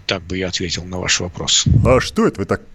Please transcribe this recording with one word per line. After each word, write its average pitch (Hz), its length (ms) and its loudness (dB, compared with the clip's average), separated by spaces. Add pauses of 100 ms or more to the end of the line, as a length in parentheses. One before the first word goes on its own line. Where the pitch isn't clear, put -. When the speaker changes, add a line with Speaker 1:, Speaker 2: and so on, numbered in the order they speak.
Speaker 1:
так 95 160 -2
бы 90 160 -6
я 92 120 -2
ответил 85 340 -6
на 90 160 -8
ваш 87 220 0
вопрос. - 440 -2 (180)
Speaker 2:
А 123 160 6
что 214 280 0
это - 140 -2
вы 98 40 -2
так - 160 -2 (140)